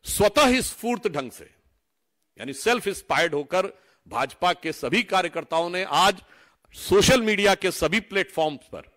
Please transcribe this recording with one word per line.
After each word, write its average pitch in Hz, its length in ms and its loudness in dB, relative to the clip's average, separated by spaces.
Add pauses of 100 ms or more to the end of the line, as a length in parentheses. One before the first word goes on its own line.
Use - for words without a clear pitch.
स्वतः 254 560 4
स्फूर्त - 480 -4
ढंग 143 220 -6
से, - 200 -20 (880)
यानी 131 140 -10
सेल्फ 220 360 -2
इंस्पायर्ड 160 460 -2
होकर 175 320 -2 (420)
भाजपा 135 440 -2
के 160 200 -6
सभी 156 300 -2
कार्यकर्ताओं 170 680 -2
ने 180 140 -6
आज 185 380 2 (520)
social 208 480 4
media 202 320 2
के 185 160 -2
सभी 170 300 -2
platforms 160 680 -4
पर - 300 -18